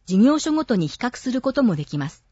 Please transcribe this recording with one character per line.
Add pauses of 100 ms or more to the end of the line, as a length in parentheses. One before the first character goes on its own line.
事
業
所
ご
と
に
比
較
す
る
こ
と
も
で
き
ま
す。